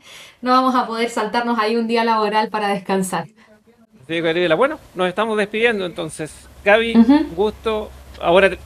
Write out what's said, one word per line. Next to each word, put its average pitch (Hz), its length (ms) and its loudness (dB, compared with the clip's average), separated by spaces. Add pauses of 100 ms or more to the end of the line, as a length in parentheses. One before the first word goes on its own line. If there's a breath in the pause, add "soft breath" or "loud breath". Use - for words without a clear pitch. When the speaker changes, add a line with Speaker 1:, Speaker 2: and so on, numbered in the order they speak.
(200 loud breath)
Speaker 1:
<laughs> - 220 -20
no 247 80 -2
vamos 262 240 2
a 240 120 0
poder 226 220 -4
saltarnos 233 500 -4
ahí 220 180 -2
un 233 100 -2
día 233 180 0
laboral 220 460 0
para 208 180 -4
descansar. 190 600 -4 (760 soft breath)
Speaker 2:
Sí, 165 140 -4
Gabriela. 165 360 0
Bueno, 277 220 0 (160)
nos 180 140 -2
estamos 214 300 -2
despidiendo 208 480 -2
entonces. 160 480 -10 (300)
Gaby, 226 340 4
Speaker 1:
Ujú. 233 160 8
Speaker 2:
un 302 200 0
gusto. 214 560 -4 (300)
Ahora 185 300 4
te, 180 160 -6